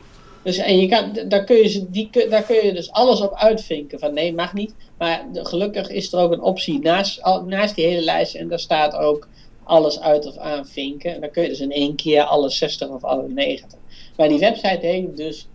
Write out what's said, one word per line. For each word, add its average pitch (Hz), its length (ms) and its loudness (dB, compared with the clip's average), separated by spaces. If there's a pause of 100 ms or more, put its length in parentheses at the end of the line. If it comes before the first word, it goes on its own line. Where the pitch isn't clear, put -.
(420)
Dus, 185 140 -2
en 190 240 4
je 190 80 4
kan, 220 240 2
d-, 214 180 -6
daar 202 140 2
kun 247 120 6
je 214 120 8
ze, 190 220 -4
die 214 200 -4
kun, 233 200 2
daar 214 120 2
kun 220 240 2
je 196 60 2
dus 170 200 -6
alles 226 280 4
op 196 140 -2
uitvinken. 165 640 0
Van: 147 160 -4
"Nee, 165 200 -2
mag 175 180 -4
niet." 208 220 -6 (240)
Maar 165 340 -2
de, - 120 -8
gelukkig 196 440 -4
is - 240 -8
er 180 60 -2
ook 170 140 4
een 170 100 -2
optie 180 380 0
naast, 175 420 0
al, 185 220 2
naast 202 300 -2
die 160 120 0
hele 170 180 0
lijst. 165 300 0
En 165 140 -10
daar 170 120 -4
staat 151 340 0
ook 151 340 -2 (340)
alles 156 380 4
uit 151 260 2
of 135 100 -16
aanvinken. 147 760 -8
En 151 60 -12
dan 151 100 -10
kun 170 120 -2
je 165 60 -2
dus 135 120 -6
in 139 120 -4
één 147 220 0
keer 147 280 4
alle 147 280 2
zestig 147 380 -4
of 127 160 -12
alle 135 240 -2
negentig. 135 500 -4 (380)
Maar 156 120 4
die 151 100 4
website 190 480 2
heet 175 300 -2
dus 151 380 -10